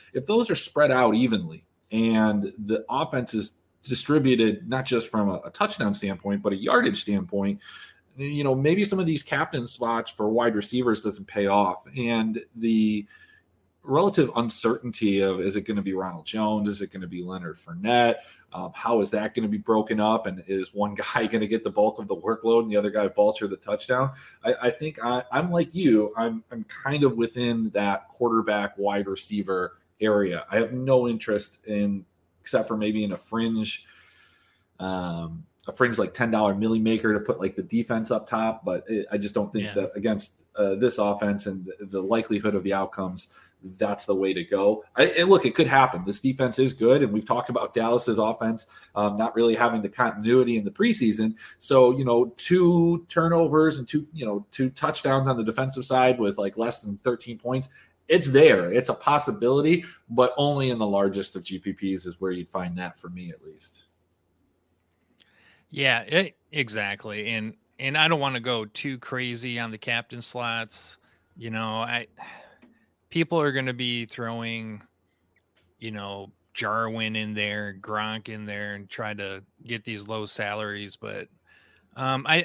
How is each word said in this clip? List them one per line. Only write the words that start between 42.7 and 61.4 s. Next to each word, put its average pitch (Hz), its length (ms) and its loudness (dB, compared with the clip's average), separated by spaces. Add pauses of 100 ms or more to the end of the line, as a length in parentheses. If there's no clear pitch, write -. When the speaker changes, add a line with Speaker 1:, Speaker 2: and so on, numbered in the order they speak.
Speaker 1:
outcomes, 95 580 -4 (460)
that's 101 300 -4
the 104 80 0
way 95 180 2
to 90 120 -4
go. 101 400 2 (100)
I, 139 120 8
and 175 220 2
look, 190 160 8
it 120 120 2
could 160 100 6
happen. 135 400 4
This 101 140 -6
defense 131 400 0
is 131 120 4
good, 131 300 6
and 113 100 2
we've 107 140 -2
talked - 240 -2
about 117 240 -2
Dallas's 117 460 2
offense, 113 480 -2 (260)
um, 104 220 0
not 110 180 -2
really 117 220 4
having 113 260 2
the 101 60 -4
continuity 117 720 2
in 104 60 -2
the 101 60 -4
preseason. 110 640 0 (240)
So, 131 400 6
you 139 60 -2
know, 120 320 4
two 170 720 4
turnovers 160 720 4
and 120 80 -10
two, 151 240 -2
you 156 120 -8
know, 104 280 -4
two 131 180 0
touchdowns 135 560 0
on 131 100 2
the 117 80 -2
defensive 131 400 -2
side 127 360 4
with, 101 180 0
like, 98 180 -4
less 117 260 -4
than 101 160 -8
thirteen 117 380 -4
points, 131 320 -4 (380)
it's 165 220 4
there. 131 440 8
It's 123 160 2
a 113 60 -2
possibility, 143 920 2 (240)
but 123 300 4
only 143 320 2
in 120 80 -2
the 110 80 0
largest 98 500 0
of 87 80 -10